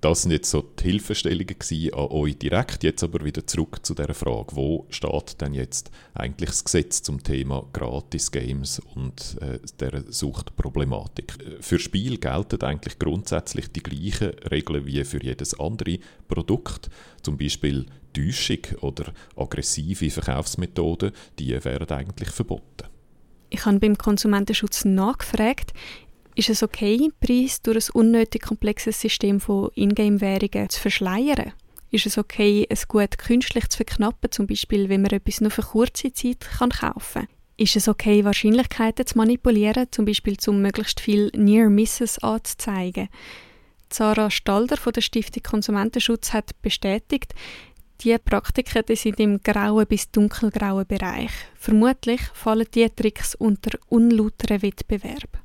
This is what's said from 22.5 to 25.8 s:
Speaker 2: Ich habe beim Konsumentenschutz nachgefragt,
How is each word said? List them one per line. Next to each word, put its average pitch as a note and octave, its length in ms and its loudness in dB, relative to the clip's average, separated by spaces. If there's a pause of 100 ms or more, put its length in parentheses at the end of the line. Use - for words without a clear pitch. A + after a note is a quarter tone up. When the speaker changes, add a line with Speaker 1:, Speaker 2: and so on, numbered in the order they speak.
Speaker 2:
Ich - 140 -8
habe G3+ 140 4
beim G#3 180 4
Konsumentenschutz G3+ 880 0
nachgefragt, G#3+ 880 0 (600)